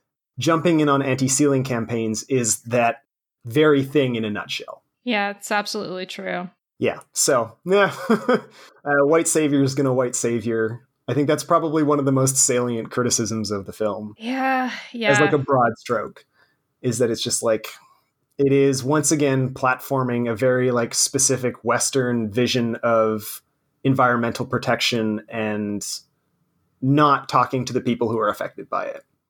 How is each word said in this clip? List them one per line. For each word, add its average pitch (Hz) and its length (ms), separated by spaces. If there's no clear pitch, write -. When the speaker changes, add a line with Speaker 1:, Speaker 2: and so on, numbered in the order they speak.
Speaker 1:
jumping 160 400
in 147 100
on 139 120
anti-sealing 135 640
campaigns 113 640
is 120 320
that 117 420
very 143 380
thing 131 320
in 110 100
a 107 40
nutshell. - 520
Speaker 2:
Yeah, 202 280
it's - 200
absolutely 196 540
true. 185 440
Speaker 1:
Yeah. 110 200
So, 117 520
yeah. 190 280
<laughs> 226 300
Uh, 143 200
white 165 220
savior 147 360
is 135 120
gonna 135 180
white 123 220
savior. 117 720
I 123 40
think 143 140
that's 147 160
probably 156 400
one 143 160
of 135 60
the 135 80
most 135 240
salient 123 540
criticisms 113 600
of 98 140
the 101 80
film. 104 440
Speaker 2:
Yeah, 262 540
yeah. 220 180
Speaker 1:
As, 208 100
like, 151 120
a 147 40
broad 127 400
stroke, - 480
is 120 180
that 120 100
it's 113 140
just, - 200
like, 110 240
it 139 160
is, 139 320
once 151 260
again, 135 420
platforming 127 760
a 113 60
very, 127 360
like, 120 220
specific - 720
Western 120 640
vision 117 540
of 110 580
environmental 120 600
protection 113 840
and 107 560
not 139 480
talking 127 360
to 120 80
the 120 80
people 117 280
who 113 100
are 104 100
affected - 400
by 95 160
it. - 180